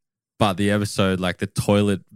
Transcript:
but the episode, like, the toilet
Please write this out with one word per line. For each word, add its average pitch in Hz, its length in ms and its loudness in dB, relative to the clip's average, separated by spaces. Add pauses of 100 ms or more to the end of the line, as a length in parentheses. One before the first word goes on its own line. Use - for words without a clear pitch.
(380)
but 101 200 0
the 101 140 0
episode, 98 480 0
like, 90 180 -4
the 98 100 -6
toilet 101 540 0 (140)